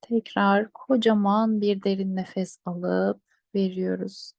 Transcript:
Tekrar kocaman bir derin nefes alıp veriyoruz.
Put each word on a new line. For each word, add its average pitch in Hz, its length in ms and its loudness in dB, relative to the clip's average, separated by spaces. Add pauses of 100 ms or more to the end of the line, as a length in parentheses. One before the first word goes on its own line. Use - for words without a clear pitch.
Tekrar 208 720 0
kocaman 220 880 2
bir 202 220 0
derin 190 340 -2
nefes 185 480 -6
alıp 185 560 -2 (340)
veriyoruz. 185 840 -4